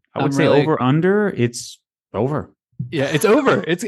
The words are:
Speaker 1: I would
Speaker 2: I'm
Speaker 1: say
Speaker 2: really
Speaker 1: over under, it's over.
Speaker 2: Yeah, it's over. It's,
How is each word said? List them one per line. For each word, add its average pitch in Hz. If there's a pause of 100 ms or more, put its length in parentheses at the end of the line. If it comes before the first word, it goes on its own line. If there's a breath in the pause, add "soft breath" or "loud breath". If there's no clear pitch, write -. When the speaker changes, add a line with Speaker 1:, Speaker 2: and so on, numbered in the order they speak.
(140)
Speaker 1:
I -
would 135
Speaker 2:
I'm 139
Speaker 1:
say 139
Speaker 2:
really 139
Speaker 1:
over 156
under, 180
it's - (340)
over. 135 (380)
Speaker 2:
Yeah, 139
it's 139
over. 214
It's, 170